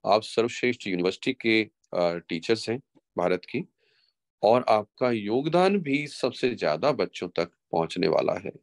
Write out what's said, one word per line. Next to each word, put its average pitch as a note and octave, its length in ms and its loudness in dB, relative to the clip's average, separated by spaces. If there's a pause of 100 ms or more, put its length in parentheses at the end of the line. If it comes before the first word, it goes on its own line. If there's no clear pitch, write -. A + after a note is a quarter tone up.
आप G#2 160 4
सर्वश्रेष्ठ A#2+ 640 -2
यूनिवर्सिटी F#2 460 -2
के, A2 300 2 (300)
अ, F2 240 0
टीचर्स F2+ 520 -4
हैं C3 120 -4 (360)
भारत F2+ 280 0
की, C3+ 180 -8 (800)
और A#2 260 4
आपका A2+ 420 0
योगदान D3+ 680 0
भी D3 300 -2
सबसे B2+ 480 -2
ज्यादा F2+ 360 0
बच्चों F#2 380 -4
तक E2 220 -4 (200)
पहुंचने E2+ 360 0
वाला - 260 2
है। F#2+ 180 -8 (120)